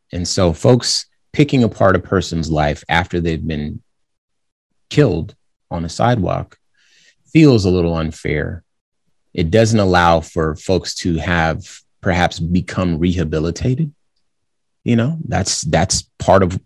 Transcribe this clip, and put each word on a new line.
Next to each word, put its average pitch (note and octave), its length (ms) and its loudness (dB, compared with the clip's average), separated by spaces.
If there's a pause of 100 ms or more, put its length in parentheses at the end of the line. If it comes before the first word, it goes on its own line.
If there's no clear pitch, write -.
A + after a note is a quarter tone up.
(120)
And F2 160 -6
so F2 260 0
folks - 520 2 (280)
picking C#3 300 2
apart G#2 320 2
a F2+ 40 0
person's E2 520 -4
life D2+ 380 -2
after E2+ 320 -2
they've D#2+ 260 -4
been D2+ 340 -8 (1080)
killed G2 460 0 (340)
on E2+ 160 -6
a E2 40 -8
sidewalk F2+ 680 -2 (760)
feels C3+ 340 6
a F#2 40 2
little E2+ 260 2
unfair. D#2+ 680 -6 (680)
It E2 180 -2
doesn't A2 280 4
allow F2 400 4
for D#2 360 -4
folks - 400 -4
to E2+ 220 -4
have E2 460 -2 (380)
perhaps F2 380 0
become F2 580 -2
rehabilitated. F2 960 -2 (880)
You A#2 120 0
know, D3 320 0
that's, - 340 -4
that's - 480 -2 (100)
part G2 240 4
of, F2+ 220 -2